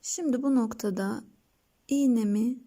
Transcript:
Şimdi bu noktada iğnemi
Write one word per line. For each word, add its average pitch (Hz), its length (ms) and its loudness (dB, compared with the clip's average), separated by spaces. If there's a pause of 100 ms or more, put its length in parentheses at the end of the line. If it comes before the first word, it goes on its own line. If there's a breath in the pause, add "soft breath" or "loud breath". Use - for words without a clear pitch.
Şimdi 277 400 -2
bu 277 120 2
noktada 214 680 -2 (640)
iğnemi 240 800 2